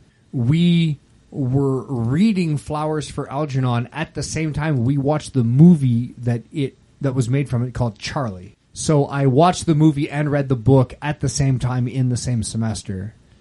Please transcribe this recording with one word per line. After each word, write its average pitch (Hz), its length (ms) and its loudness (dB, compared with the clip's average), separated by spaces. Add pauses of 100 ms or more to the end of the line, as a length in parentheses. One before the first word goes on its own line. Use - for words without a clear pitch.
(320)
we 165 680 2 (320)
were 131 520 -2
reading 151 760 0
Flowers 151 520 -6
for 143 220 -8
Algernon 131 600 -2
at 160 220 -8
the 147 80 -6
same 151 300 -6
time 143 320 -2
we 143 140 0
watched 147 340 -2
the 127 120 2
movie 127 760 4
that 120 240 -4 (100)
it, 135 240 -4 (240)
that 135 140 -2
was 127 160 0
made 139 180 0
from 120 180 -2
it 120 80 -8
called 117 240 -4
Charlie. 104 580 -8 (160)
So 147 340 2
I 139 200 -2
watched 156 400 4
the 165 80 4
movie 147 340 4
and 147 220 -4
read 143 180 0
the 135 80 0
book 131 460 4
at 147 180 -6
the 123 80 -2
same 135 300 0
time 123 300 -2
in 127 200 -2
the 123 80 0
same 117 260 -2
semester 104 720 -6 (260)